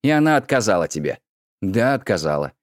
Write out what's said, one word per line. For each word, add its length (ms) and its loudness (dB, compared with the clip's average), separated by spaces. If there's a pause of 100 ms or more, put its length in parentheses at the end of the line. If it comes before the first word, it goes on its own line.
И 60 2
она 280 4
отказала 500 0
тебе? 320 -6 (420)
Да, 320 0
отказала. 680 -2